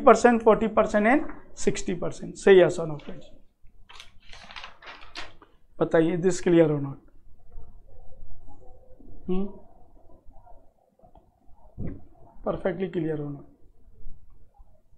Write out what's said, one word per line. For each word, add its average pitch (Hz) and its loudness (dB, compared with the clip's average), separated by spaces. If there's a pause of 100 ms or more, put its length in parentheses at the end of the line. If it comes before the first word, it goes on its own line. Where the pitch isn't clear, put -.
percent, 226 8
forty 220 4 (100)
percent 214 2
and 262 2 (260)
sixty - 0
percent। 170 -8
Say 196 8
yes 170 6
or 165 -6
no, 151 -6
friends। - -14 (2500)
बताइए, 165 2 (100)
this 180 0
clear 170 6
or 143 0
not? 139 -8 (2250)
हम्म? 190 2 (3000)
Perfectly 185 -4
clear 156 -2
or 147 -8
not? 143 -14 (1500)